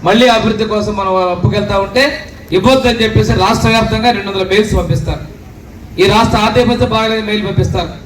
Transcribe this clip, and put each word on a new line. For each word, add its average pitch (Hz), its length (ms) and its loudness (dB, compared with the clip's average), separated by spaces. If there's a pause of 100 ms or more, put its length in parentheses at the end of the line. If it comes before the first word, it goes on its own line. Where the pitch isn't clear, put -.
మళ్ళీ 233 180 6 (100)
అభివృద్ధి 214 360 0
కోసం 208 280 -2
మనం 190 120 -2 (240)
అప్పుకెళ్తా 202 500 0
ఉంటే 247 180 0 (520)
ఇవ్వద్దని 233 460 2
చెప్పేసి 214 300 2 (120)
రాష్ట్ర 220 240 0
వ్యాప్తంగా 220 420 2
రెండు 196 200 -2
వందల 190 220 -2
మెయిల్స్ 214 260 2
పంపిస్తారు. - 460 -2 (760)
ఈ 190 140 6
రాష్ట్ర 226 300 2
ఆర్థిక 247 240 2
పరిస్థితి 233 260 0
బాగాలేదు, 220 340 0
మెయిల్ 208 200 -2
పంపిస్తారు. 180 420 -2 (160)